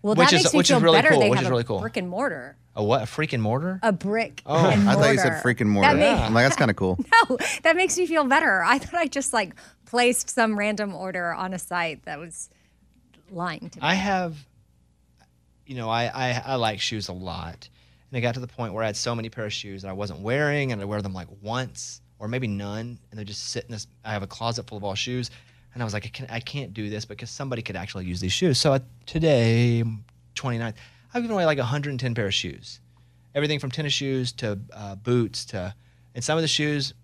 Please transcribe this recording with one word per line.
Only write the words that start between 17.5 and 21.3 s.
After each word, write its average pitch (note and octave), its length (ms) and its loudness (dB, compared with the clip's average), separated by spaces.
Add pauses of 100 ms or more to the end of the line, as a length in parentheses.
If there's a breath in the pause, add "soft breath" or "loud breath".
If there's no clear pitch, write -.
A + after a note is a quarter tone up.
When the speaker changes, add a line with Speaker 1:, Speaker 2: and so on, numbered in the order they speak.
Speaker 2:
And B2+ 80 -6
it A#2 40 -2
got A#2+ 140 0
to B2+ 40 -8
the B2 80 -10
point A2+ 260 -8
where A2 100 -4
I A2 40 0
had G#2 100 -4
so A#2+ 180 -4
many A2+ 140 -6
pair A2 160 -10
of G#2 80 -8
shoes G2 300 -12
that F#2+ 60 -10
I F#2+ 40 -8
wasn't F#2+ 280 -8
wearing, C#3+ 500 0
and G#2 100 -6
I G2 40 -8
wear G#2 160 -4
them, F#2+ 120 -6
like, F2 140 -10 (140)